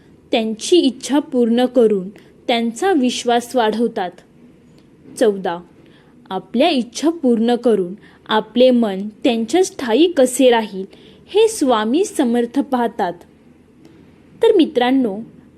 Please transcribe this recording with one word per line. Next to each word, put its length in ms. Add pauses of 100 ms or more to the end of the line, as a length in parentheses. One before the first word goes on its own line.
(320)
त्यांची 460
इच्छा 420
पूर्ण 460
करून 440 (380)
त्यांचा 440
विश्वास 640
वाढवतात. 560 (1080)
चौदा, 380 (720)
आपल्या 400
इच्छा 400
पूर्ण 460
करून 380 (320)
आपले 460
मन 380 (140)
त्यांच्या 380 (180)
ठायी 320
कसे 380
राहील, 360 (420)
हे 200
स्वामी 580
समर्थ 540
पाहतात. 540 (1300)
तर 120
मित्रांनो, 600 (400)